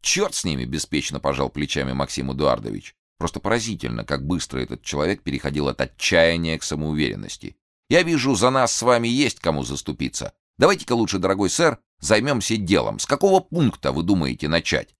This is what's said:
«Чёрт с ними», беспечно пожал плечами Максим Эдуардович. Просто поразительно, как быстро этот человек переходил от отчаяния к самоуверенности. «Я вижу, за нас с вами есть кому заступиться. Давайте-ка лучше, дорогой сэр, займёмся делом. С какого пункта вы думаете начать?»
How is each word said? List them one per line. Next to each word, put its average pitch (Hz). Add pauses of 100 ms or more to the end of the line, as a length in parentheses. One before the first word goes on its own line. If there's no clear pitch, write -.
«Чёрт -
с -
ними», 67
беспечно 69
пожал 69
плечами 69
Максим 67
Эдуардович. 55 (240)
Просто -
поразительно, 98
как 69
быстро 76
этот 60
человек 76
переходил 69
от 65
отчаяния 82
к -
самоуверенности. 73 (340)
«Я 175
вижу, 139
за 113
нас 131
с -
вами 117
есть 123
кому 73
заступиться. 67 (240)
Давайте-ка 180
лучше, 104
дорогой 95
сэр, 156 (200)
займёмся 117
делом. 82
С -
какого 190
пункта 127
вы 82
думаете 78
начать?» 82